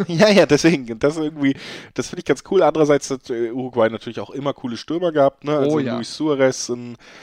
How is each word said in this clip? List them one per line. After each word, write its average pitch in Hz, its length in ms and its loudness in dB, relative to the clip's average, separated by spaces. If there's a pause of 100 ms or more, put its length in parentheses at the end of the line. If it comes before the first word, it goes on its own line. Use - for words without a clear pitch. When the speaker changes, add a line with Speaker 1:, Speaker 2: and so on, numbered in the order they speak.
Speaker 1:
<laughs> 196 80 -6
Speaker 2:
Ja, 175 200 4
ja, 190 160 6
deswegen, 135 540 2
das 143 180 0
irgendwie, 151 380 -2 (400)
das - 140 -6
finde - 120 -12
ich - 40 -14
ganz - 260 0
cool. 190 140 4
Andererseits 147 480 2
hat, 131 180 -8
äh, 117 220 -4
Uruguay 123 360 0
natürlich 113 300 -8
auch 101 120 -10
immer 135 220 -6
coole 117 240 -10
Stürmer 165 360 -4
gehabt, 143 320 2
ne? 151 120 -2
Also 147 200 0
Speaker 1:
Oh, - 20 0
ja. 127 160 -4
Speaker 2:
Luis 117 220 -10
Suarez, 135 520 0
in, 120 280 -10 (260)